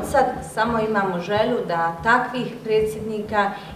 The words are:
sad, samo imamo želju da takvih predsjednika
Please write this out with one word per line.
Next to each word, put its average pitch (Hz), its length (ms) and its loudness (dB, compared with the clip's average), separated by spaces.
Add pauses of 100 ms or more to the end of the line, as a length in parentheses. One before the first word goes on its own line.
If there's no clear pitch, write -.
(120)
sad, 269 140 6 (280)
samo 226 260 2
imamo 196 400 0
želju 214 380 2 (100)
da 165 360 0
takvih 247 500 2 (100)
predsjednika 214 880 0 (240)